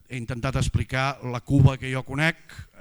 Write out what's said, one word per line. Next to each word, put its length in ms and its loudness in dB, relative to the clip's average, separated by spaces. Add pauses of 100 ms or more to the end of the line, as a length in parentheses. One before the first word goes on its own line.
he 100 -10
intentat 380 -4
explicar 680 -2
la 180 -6
Cuba 360 6
que 140 -8
jo 140 -4
conec, 320 -2 (440)